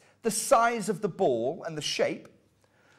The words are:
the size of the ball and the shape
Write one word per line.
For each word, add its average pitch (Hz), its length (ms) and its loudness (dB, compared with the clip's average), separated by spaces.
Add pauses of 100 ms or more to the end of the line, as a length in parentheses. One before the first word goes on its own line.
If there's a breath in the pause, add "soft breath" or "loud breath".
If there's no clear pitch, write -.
(240 soft breath)
the 226 80 0
size 233 580 2
of 220 120 -4
the 202 80 -2
ball 147 580 0
and 160 100 -8
the 147 60 -6
shape - 440 -2 (720 soft breath)